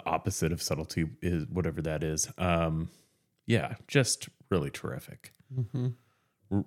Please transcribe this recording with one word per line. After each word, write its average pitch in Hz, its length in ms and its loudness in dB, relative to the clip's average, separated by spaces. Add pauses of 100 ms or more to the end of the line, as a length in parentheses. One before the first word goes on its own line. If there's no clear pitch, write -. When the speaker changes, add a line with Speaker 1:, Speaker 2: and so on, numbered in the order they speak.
Speaker 1:
opposite 82 460 0
of 82 100 -2
subtlety 80 460 0 (140)
is 85 260 0
whatever 82 340 0
that 78 220 -2
is. 78 340 0
Um, 85 520 2 (560)
yeah, 110 300 2 (120)
just - 420 2 (200)
really 87 200 2
terrific. - 600 -10 (220)
Speaker 2:
Mm-hmm. 127 340 -2 (640)
Speaker 1:
R-, 98 160 2